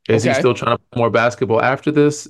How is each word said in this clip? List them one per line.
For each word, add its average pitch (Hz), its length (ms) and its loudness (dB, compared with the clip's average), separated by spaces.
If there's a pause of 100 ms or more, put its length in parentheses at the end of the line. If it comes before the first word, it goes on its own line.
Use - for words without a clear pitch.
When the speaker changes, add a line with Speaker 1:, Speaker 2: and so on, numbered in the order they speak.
Speaker 1:
Is 110 140 2
he 123 80 0
Speaker 2:
Okay. 135 80 0
Speaker 1:
still 127 160 2
trying 117 220 -2
to - 20 -4
play - 220 -8
more 117 100 2
basketball 113 500 0
after 135 300 -2
this? 147 400 0